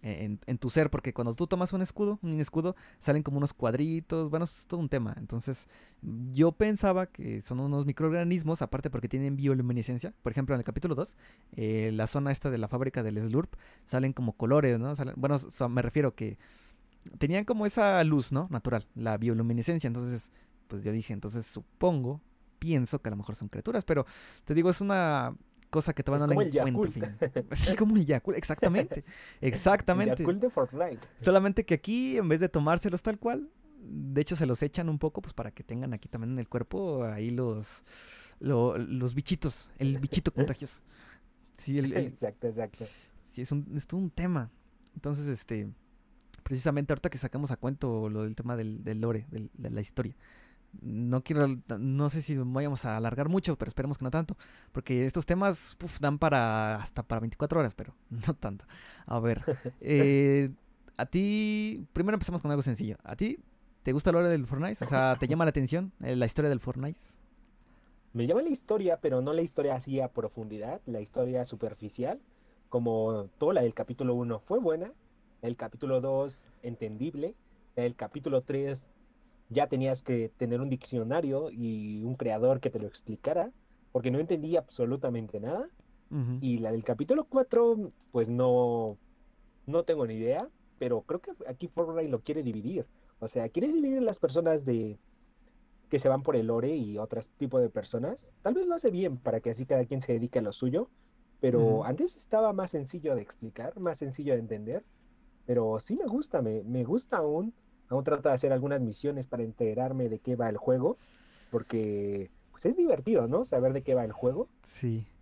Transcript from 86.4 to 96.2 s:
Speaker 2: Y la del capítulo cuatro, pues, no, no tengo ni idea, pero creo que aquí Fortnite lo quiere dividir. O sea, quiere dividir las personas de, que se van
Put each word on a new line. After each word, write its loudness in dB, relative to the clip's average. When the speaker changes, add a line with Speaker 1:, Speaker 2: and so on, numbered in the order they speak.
Speaker 2:
Y 0
la -2
del -2
capítulo 2
cuatro, 4
pues, 2
no, 2
no 0
tengo 0
ni -4
idea, 0
pero 0
creo -4
que -12
aquí -10
Fortnite -2
lo 0
quiere -4
dividir. -4
O -8
sea, -2
quiere 0
dividir 2
las 0
personas 2
de, 0
que 2
se 4
van 4